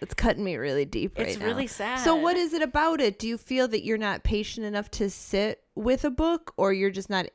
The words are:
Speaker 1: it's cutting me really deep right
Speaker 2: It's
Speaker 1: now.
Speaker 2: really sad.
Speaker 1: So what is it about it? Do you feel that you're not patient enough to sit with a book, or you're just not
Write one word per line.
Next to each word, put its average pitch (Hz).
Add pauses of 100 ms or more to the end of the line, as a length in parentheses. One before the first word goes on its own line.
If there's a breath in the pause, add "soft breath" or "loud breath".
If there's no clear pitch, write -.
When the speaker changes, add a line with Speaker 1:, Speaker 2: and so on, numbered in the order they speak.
Speaker 1:
it's -
cutting 208
me 175
really 139
deep -
right 220
Speaker 2:
It's 92
Speaker 1:
now. 202
Speaker 2:
really 240
sad. 233
Speaker 1:
So 330
what 339
is 330
it 311
about 302
it? 208
Do 220
you 233
feel 254
that 220
you're 220
not 208
patient 214
enough 208
to 202
sit - (120)
with 254
a 285
book, 330
or 196
you're 196
just 190
not 185